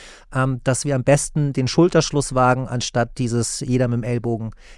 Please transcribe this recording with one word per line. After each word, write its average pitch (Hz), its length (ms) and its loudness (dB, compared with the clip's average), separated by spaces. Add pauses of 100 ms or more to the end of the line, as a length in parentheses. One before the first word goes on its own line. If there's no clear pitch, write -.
(320)
ähm, 131 300 0
dass 127 220 0
wir 143 100 0
am 127 80 0
besten 143 500 2
den 127 140 0
Schulterschluss 156 720 2
wagen, 127 320 2
anstatt 120 500 -4
dieses 120 400 -2
jeder 123 300 0
mit 117 80 -2
dem 120 80 -4
Ellbogen 117 460 -4 (280)